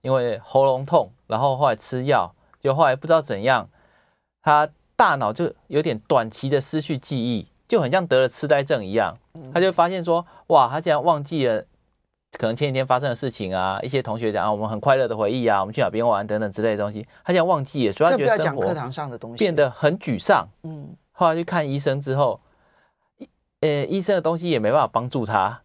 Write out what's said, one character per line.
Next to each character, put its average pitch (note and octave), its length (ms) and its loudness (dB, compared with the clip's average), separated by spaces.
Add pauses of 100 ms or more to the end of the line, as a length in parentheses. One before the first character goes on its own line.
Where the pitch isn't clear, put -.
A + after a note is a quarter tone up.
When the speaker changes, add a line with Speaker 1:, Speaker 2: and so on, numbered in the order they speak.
Speaker 1:
因 C3 100 -4
为 B2 320 0
喉 C3+ 220 2
咙 C3+ 220 2
痛， C#3 260 2 (140)
然 A2 120 -2
后 C3+ 200 2
后 C#3+ 100 2
来 A2+ 80 0
吃 B2+ 280 -6
药， A#2+ 300 2 (240)
就 C3+ 160 0
后 D#3 120 4
来 C3 100 2
不 C#3 100 -14
知 D#3+ 60 4
道 D#3+ 80 6
怎 G#2 220 -6
样， A#2+ 260 2 (720)
他 D3+ 240 4 (300)
大 E3 200 4
脑 A2+ 140 -2
就 D#3 220 -4 (140)
有 D3 160 -2
点 C#3+ 160 -2 (100)
短 A#2 220 2
期 - 180 -8
的 C#3 100 0
失 D#3 220 -4
去 D3 160 -6
记 B2+ 260 -6
忆， A#2 240 -4 (220)
就 - 100 2
很 C3+ 120 0
像 F3 160 0
得 C3 140 4
了 C3 60 4
痴 C#3+ 220 -6
呆 C#3+ 160 2
症 C#3 180 -2
一 F#2+ 100 -8
样。 G2+ 260 0 (160)
Speaker 2:
嗯。 C#3 180 -16
Speaker 1:
他 E3+ 80 0
就 F#3+ 100 4
发 F3 200 2
现 F#3 120 -6
说， E3+ 240 0 (200)
哇， C#3+ 200 6
他 C#3 140 -4
竟 E3+ 100 -2
然 D3 140 2
忘 D#3 180 2
记 C#3+ 240 -2
了 A2 160 0 (760)
可 - 80 -2
能 A2+ 100 -2
前 C#3+ 120 -2
几 C3+ 40 -4
天 C3 140 0
发 B2+ 120 2
生 C#3+ 120 -2
的 A#2+ 40 -2
事 B2+ 160 -4
情 F#2+ 240 -6
啊， F#2+ 280 -2
一 - 60 -6
些 C3 140 -2
同 A2+ 160 -6
学 A2+ 140 -2
讲 G2 140 0
啊， G#2+ 40 0
我 G#2 60 0
们 G#2+ 100 -4
很 G#2+ 140 -6
快 C3+ 160 4
乐 C3 100 2
的 A2+ 80 -4
回 G#2+ 160 0
忆 B2 160 0
啊， G2+ 140 4
我 F#2+ 60 -2
们 G#2+ 80 -10
去 A2 80 0
哪 F#2+ 80 0
边 A2 160 -2
玩 G#2+ 200 0
等 G#2+ 140 -2
等 G#2 100 -4
之 G#2+ 120 -6
类 A2+ 80 2
的 G#2 80 -2
东 G#2 120 -4
西， G#2+ 160 -12 (160)
他 - 80 -6
竟 F3+ 40 2
然 E3+ 120 4
忘 E3+ 160 0
记 C3+ 240 -2
了， G2 60 2
所 D3+ 140 2
以 F3 40 6
他 C4 60 2
觉 D3 80 0
得 G#3+ 120 2
生 - 20 -4
活 - 60 0
Speaker 2:
更 D#3+ 100 -2
不 B2+ 80 -2
要 - 60 0
讲 - 60 0
课 - 0 -
堂 - 160 -8
上 C#3+ 200 -10
的 A#2+ 80 -14
东 A#2 140 -14
西。 B2 60 -14
Speaker 1:
变 F#3+ 160 0
得 D3 160 2
很 D3+ 280 0
沮 A#2 200 -4
丧。 G2+ 300 2 (140)
Speaker 2:
嗯。 D#3 340 -14 (160)
Speaker 1:
后 F3+ 160 2
来 D#3+ 60 2
去 E3+ 100 -4
看 E3 240 -2
医 C#3 100 -2
生 C#3 220 -2
之 C3+ 160 -4
后， C3 240 0 (1200)
呃， D3 240 0
医 G3 160 -4
生 G3 140 0
的 F3+ 60 0
东 D#3+ 160 -2
西 E3+ 120 -6
也 D3+ 100 2
没 G#2+ 140 0
办 D3 80 4
法 A#2+ 100 2
帮 A#2+ 200 -2
助 A#2+ 160 -4
他 G#2 380 0